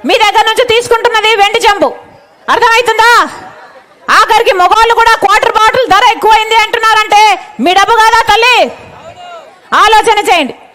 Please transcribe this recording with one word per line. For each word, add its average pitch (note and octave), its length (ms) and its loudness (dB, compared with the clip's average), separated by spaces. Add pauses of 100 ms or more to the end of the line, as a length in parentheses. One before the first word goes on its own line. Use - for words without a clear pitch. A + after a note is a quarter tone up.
మీ F#4 80 0 (100)
దగ్గర G#4 240 0
నుంచి A#4+ 240 -2
తీసుకుంటున్నది A4+ 580 0 (100)
వెండి G#4 240 0
చెంబు. F#4+ 240 0 (640)
అర్థమవుతుందా? A4+ 580 2 (1080)
ఆఖరికి A4 400 0
మగవాళ్ళు A4 400 2
కూడా A4+ 120 2 (120)
క్వార్టర్ G#4 340 0
బాటిల్ A4 360 0
ధర G#4+ 200 2
ఎక్కువైంది A4 480 0
అంటున్నారంటే A4 600 0 (420)
మీ E4+ 160 0
డబ్బు G4+ 240 2
కాదా A4+ 160 2 (100)
తల్లి? A#4 260 2 (1300)
ఆలోచన G#4+ 380 2 (100)
చేయండి. D#4 260 -2 (200)